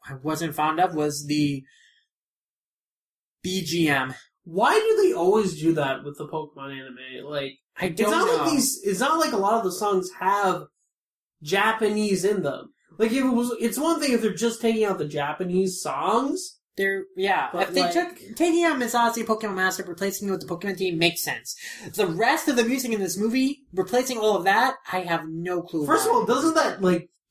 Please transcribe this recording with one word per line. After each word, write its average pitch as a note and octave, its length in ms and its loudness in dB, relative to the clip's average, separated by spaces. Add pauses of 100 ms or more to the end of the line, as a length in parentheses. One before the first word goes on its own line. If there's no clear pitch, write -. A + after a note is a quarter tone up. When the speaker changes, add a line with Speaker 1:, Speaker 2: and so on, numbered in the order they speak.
Speaker 1:
I C#3 60 -12
wasn't D3+ 400 -4
fond D#3 260 0
of F3+ 140 2
was D3 320 -2
the D3 380 0 (1800)
B F#3 220 -2
G D#3+ 240 0
M. C3 260 0 (300)
Speaker 2:
Why F3+ 280 2
do A4 300 4
they F#4 120 4
always F#3 460 2
do E3 140 4
that C3+ 300 -2
with C#3+ 140 -10
the D3+ 80 -10
Pokemon C#3 460 -10
anime? C3 580 -14
Like, C#3 220 -6 (280)
Speaker 1:
I F3+ 60 0
Speaker 2:
it's E3+ 140 -2
Speaker 1:
don't A3 100 4
Speaker 2:
not F4 160 2
Speaker 1:
know. A#4+ 180 4
Speaker 2:
like E4 80 2
these, - 320 2
it's G3 160 0
not D#4 180 2
like D4 140 2
a - 40 0
lot G3 180 2
of A3+ 100 0
the F#3 80 -2
songs G3 380 0 (100)
have F#3+ 440 0 (800)
Japanese G#3 840 0
in G3 180 2
them. C#3 300 -6 (260)
Like, A3 140 2
if C4+ 120 2
it C4 40 2
was, A#3+ 320 0
it's A3+ 180 -2
one E4 220 0
thing C#4+ 120 0
if A3+ 100 4
they're G3+ 120 2
just A3+ 260 -2
taking A3+ 240 2
out F#3+ 140 0
the D3+ 80 -4
Japanese F3 760 -2
songs. G#3+ 800 -2 (180)
Speaker 1:
They're, G4 280 0 (120)
yeah, - 360 0
Speaker 2:
But, - 160 0
Speaker 1:
if E4+ 60 -4
they C#4 80 4
Speaker 2:
like F4 100 2
Speaker 1:
took, E4+ 260 -2 (160)
taking E4+ 300 4
out D#4 140 2
Misasi A#3 480 2
Pokemon G#3+ 300 -2
Master, F#3 300 0
replacing G3 420 -4
it - 20 -2
with F#3+ 100 -2
the - 60 -14
Pokemon F3+ 320 -6
theme F3+ 200 -2
makes E3+ 240 2
sense. B2 320 -6 (400)
The G#3 120 2
rest A3+ 420 2
of C4+ 80 2
the A#3 80 4
music B3+ 280 -2
in G#3+ 80 -2
this F#3 180 -4
movie, C4 460 0 (100)
replacing A#3+ 440 0
all G#3+ 200 4
of E3+ 60 -4
that, A3+ 320 4 (140)
I F#3 100 -2
have E3 280 -4
no E3+ 320 -4
clue D#3+ 240 -4
Speaker 2:
First - 240 2
Speaker 1:
why. A#4 40 4
Speaker 2:
of B4 80 4
all, F3+ 60 0
doesn't C#4+ 280 2
that, D4+ 260 0
like, F3+ 300 2 (200)